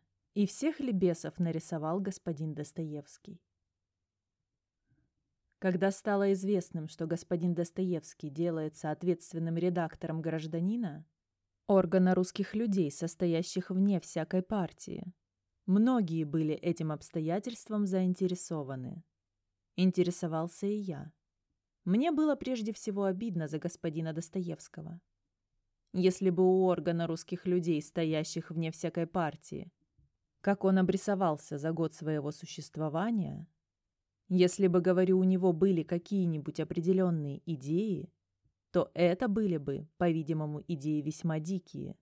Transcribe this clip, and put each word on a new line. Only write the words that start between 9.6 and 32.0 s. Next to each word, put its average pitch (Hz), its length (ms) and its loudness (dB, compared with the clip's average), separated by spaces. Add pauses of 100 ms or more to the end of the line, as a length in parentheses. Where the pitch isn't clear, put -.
"Гражданина", 160 840 -4 (580)
органа 185 480 6
русских 185 400 0
людей, 196 380 0
состоящих 170 800 -2
вне 190 280 2
всякой 180 440 -2
партии, - 680 -6 (540)
многие 196 580 4
были 151 300 0
этим 165 380 -2
обстоятельством 202 960 -4
заинтересованы. 175 1160 -2 (720)
Интересовался 175 920 2
и 208 100 -2
я. 156 340 -8 (720)
Мне 247 260 4
было 302 240 4
прежде 233 360 -4
всего 202 340 -2
обидно 190 420 -2
за 156 100 -4
господина 160 560 -4
Достоевского. 165 880 -8 (920)
Если 185 360 4
бы 180 140 4
у 185 220 6
органа 170 420 2
русских 165 400 -6
людей, 170 340 2
стоящих 160 680 -2
вне 160 200 -2
всякой 165 360 -4
партии, 165 640 -4 (680)
как 196 240 2
он 190 120 6
обрисовался 185 800 2
за 156 140 -2
год 160 220 0
своего 151 380 -2